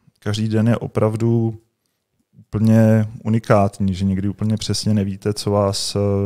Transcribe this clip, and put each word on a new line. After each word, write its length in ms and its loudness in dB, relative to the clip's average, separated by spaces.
každý 300 -4
den 200 2
je 80 2
opravdu 840 -2
úplně 680 2
unikátní, 720 0
že 100 -4
někdy 240 0
úplně 280 -2
přesně 380 -2
nevíte, 400 -2
co 160 -6
vás, 460 0
eh, 20 -2